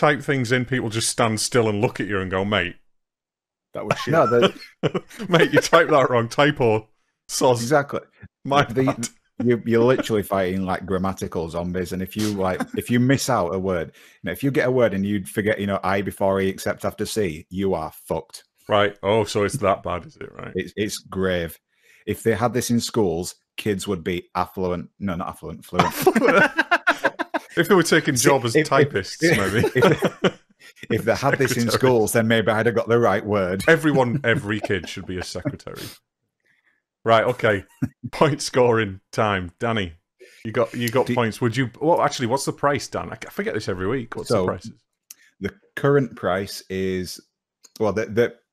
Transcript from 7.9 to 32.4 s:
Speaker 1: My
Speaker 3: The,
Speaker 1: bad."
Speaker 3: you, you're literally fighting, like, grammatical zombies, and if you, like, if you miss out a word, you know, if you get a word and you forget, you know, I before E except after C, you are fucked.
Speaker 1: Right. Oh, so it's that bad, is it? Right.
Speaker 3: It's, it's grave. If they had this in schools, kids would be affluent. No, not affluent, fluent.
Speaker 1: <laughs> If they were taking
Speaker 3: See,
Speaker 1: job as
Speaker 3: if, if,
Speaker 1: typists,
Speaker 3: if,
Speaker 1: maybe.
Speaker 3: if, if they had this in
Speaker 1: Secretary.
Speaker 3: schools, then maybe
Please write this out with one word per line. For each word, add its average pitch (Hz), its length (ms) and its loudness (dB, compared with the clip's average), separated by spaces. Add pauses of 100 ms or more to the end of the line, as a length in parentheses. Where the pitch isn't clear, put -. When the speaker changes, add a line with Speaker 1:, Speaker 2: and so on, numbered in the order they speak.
Speaker 1:
My 139 200 2
Speaker 3:
The, 131 200 0
Speaker 1:
bad." 120 240 -2 (360)
Speaker 3:
you, 117 200 4
you're 113 200 4
literally 123 380 2
fighting, 95 420 -2
like, 92 220 -4
grammatical 92 640 -4
zombies, 87 420 -4
and 92 100 -6
if 92 140 -10
you, 107 180 -2
like, 92 260 -2 (160)
if 104 140 -6
you 123 100 4
miss 131 300 2
out 92 240 0
a 95 40 -4
word, 92 360 -2
you - 300 -20
know, 85 80 -6
if - 100 -8
you 139 80 0
get 127 180 0
a - 20 0
word 120 240 2
and 98 120 -2
you 101 180 -2
forget, 104 360 -2
you 101 60 -2
know, 98 160 -2
I 98 200 0
before 98 380 0
E 95 80 0
except - 360 -6
after 104 220 -4
C, 87 440 -4
you 95 240 -2
are 78 180 -6 (140)
fucked. - 380 -8 (240)
Speaker 1:
Right. 104 340 2
Oh, 104 220 0
so 101 200 -2
it's 95 120 -4
that 98 260 0
bad, 90 240 -6
is 78 100 -20
it? - 160 -16
Right. - 220 -14
Speaker 3:
It's, 90 220 -6
it's 101 220 -4
grave. 90 600 -4 (480)
If 104 160 -4
they 113 120 2
had 110 180 0
this 120 180 -4
in 117 100 2
schools, 90 540 -2 (220)
kids 101 320 -4
would 92 160 -4
be 90 300 -4
affluent. 90 640 -4
No, 95 180 -6
not 87 120 -6
affluent, - 360 -14
fluent. - 300 0
Speaker 1:
<laughs> - 580 4 (1040)
If 170 140 0
they 208 60 6
were 175 80 6
taking 151 340 2
Speaker 3:
See, 120 80 2
Speaker 1:
job 135 220 4
as 117 100 0
Speaker 3:
if, 156 60 6
if, 151 80 -4
Speaker 1:
typists, 135 520 2
Speaker 3:
if, 160 140 4
Speaker 1:
maybe. 101 380 2
Speaker 3:
if, - 640 0 (520)
if 104 140 0
they 110 100 2
had 135 220 0
this 123 160 0
in 117 120 0
Speaker 1:
Secretary. 113 140 0
Speaker 3:
schools, 120 360 4
then 113 120 4
maybe 113 240 2